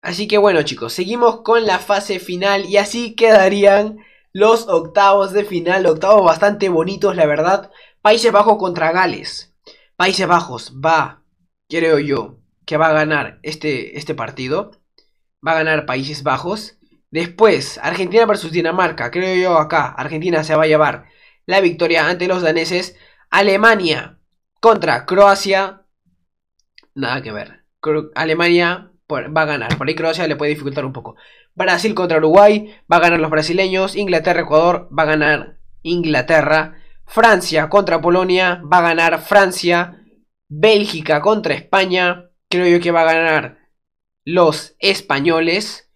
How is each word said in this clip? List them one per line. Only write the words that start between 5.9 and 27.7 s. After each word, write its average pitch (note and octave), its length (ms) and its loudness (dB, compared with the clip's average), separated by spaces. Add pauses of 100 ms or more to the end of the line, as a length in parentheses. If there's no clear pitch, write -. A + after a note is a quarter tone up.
bastante G3 440 2
bonitos, F3+ 480 -2
la D#3+ 100 2
verdad. D#3+ 440 -2 (300)
Países A3+ 320 2
Bajos G#3 260 4
contra E3+ 340 -2
Gales. - 600 -4 (420)
Países F#3 300 -2
Bajos D#3+ 480 -2 (100)
va, D#3+ 380 0 (460)
creo D#3 300 0
yo, C3+ 400 -6 (260)
que D#3 120 -6
va D#3+ 120 2
a D#3+ 40 0
ganar D3+ 500 -2
este, D3+ 560 -8
este D#3 160 -8
partido. B2+ 580 -8 (760)
Va D#3+ 60 0
a D#3+ 40 2
ganar D#3 300 -2
Países C3+ 360 -8
Bajos. E3 560 -6 (340)
Después, F3 680 0
Argentina F#3 460 0
versus G3+ 280 -2
Dinamarca. D#3+ 580 -2
Creo F#3 260 -4
yo F3+ 220 2
acá, D3+ 280 0
Argentina D#3 560 -4
se D#3 140 -2
va D#3 80 2
a - 20 0
llevar D3+ 400 0 (400)
la F#3+ 140 2
victoria E3 480 0
ante F3+ 180 -4
los F3+ 160 -2
daneses. E3+ 540 -4 (340)
Alemania G3 880 2 (420)
contra F#3+ 440 2
Croacia. G3 800 2 (1120)
Nada C3 280 -6
que A#2 80 -14
ver. G2+ 340 -14 (160)